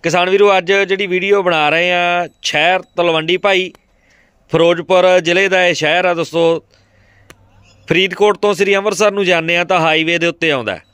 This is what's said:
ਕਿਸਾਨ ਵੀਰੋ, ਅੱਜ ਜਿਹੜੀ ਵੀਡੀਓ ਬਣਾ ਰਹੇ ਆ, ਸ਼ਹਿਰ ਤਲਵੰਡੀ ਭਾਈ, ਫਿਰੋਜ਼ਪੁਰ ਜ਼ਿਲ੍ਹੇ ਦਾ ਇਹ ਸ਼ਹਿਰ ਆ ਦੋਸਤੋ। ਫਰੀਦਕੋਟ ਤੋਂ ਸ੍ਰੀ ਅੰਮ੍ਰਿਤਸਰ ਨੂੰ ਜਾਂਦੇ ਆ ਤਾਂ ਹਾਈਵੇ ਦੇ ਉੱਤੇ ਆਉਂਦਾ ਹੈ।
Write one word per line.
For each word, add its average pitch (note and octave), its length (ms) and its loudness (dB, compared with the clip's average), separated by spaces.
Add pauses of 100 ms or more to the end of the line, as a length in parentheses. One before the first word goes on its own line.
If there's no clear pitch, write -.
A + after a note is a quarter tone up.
ਕਿਸਾਨ F3 260 0
ਵੀਰੋ, G3 280 4
ਅੱਜ F3+ 160 0
ਜਿਹੜੀ G3 340 -2
ਵੀਡੀਓ F#3 360 0
ਬਣਾ D#3 260 0
ਰਹੇ E3+ 240 0
ਆ, F3 340 -2 (140)
ਸ਼ਹਿਰ E3+ 380 0
ਤਲਵੰਡੀ E3+ 580 -2
ਭਾਈ, F#3 340 -2 (800)
ਫਿਰੋਜ਼ਪੁਰ F3 680 2
ਜ਼ਿਲ੍ਹੇ F3+ 300 0
ਦਾ F3+ 180 2
ਇਹ F3 60 0
ਸ਼ਹਿਰ D#3 320 0
ਆ F3+ 80 0
ਦੋਸਤੋ। E3 500 -2 (1300)
ਫਰੀਦਕੋਟ F#3+ 480 0
ਤੋਂ G#3 160 0
ਸ੍ਰੀ G3 220 0
ਅੰਮ੍ਰਿਤਸਰ G3+ 360 0
ਨੂੰ G3 140 -2
ਜਾਂਦੇ E3+ 320 0
ਆ F3 60 0
ਤਾਂ F3+ 160 0
ਹਾਈਵੇ D#3+ 380 0
ਦੇ E3 100 -2
ਉੱਤੇ E3 240 -2
ਆਉਂਦਾ A2 240 -4
ਹੈ। D#2 60 -18 (120)